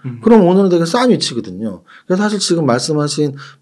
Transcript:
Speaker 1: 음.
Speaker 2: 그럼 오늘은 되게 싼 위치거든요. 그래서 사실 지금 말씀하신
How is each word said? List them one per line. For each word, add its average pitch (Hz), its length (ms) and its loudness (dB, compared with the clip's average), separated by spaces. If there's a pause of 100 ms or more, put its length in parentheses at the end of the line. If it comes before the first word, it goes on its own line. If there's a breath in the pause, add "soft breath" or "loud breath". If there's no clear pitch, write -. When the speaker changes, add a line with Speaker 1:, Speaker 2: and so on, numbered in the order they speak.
Speaker 1:
음. 120 180 -12
Speaker 2:
그럼 220 240 6
오늘은 190 220 4
되게 175 160 2
싼 247 240 0
위치거든요. 107 760 -4 (220 soft breath)
그래서 185 160 0
사실 208 160 -2
지금 165 280 -2
말씀하신 147 680 -2 (280 loud breath)